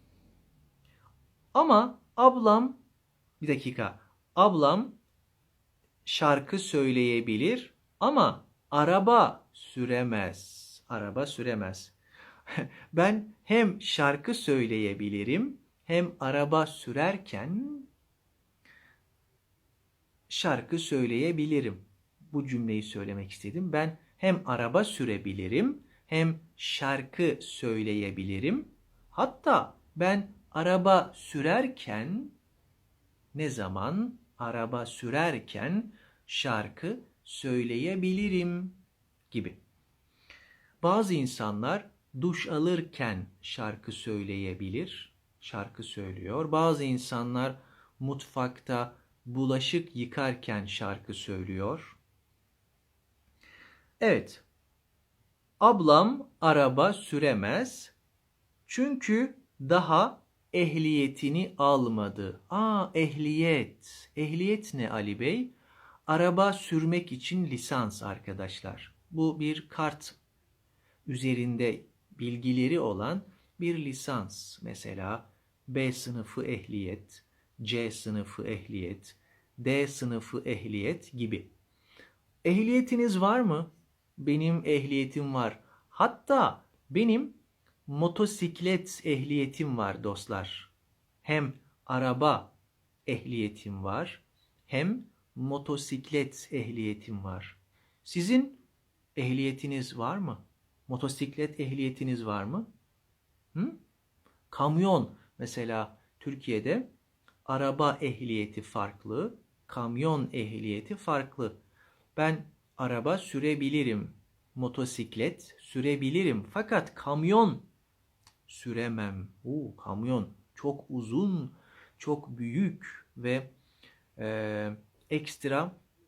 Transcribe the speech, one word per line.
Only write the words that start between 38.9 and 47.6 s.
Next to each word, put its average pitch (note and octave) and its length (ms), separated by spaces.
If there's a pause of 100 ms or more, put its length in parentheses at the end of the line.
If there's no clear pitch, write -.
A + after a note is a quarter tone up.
gibi. - 280 (1200)
Bazı F#3 320
insanlar B2 760 (300)
duş E3+ 280
alırken D3 800 (160)
şarkı G#2+ 500
söyleyebilir, G2 1200 (260)
şarkı - 420
söylüyor. G2+ 680
Bazı D#3+ 320
insanlar B2 720 (440)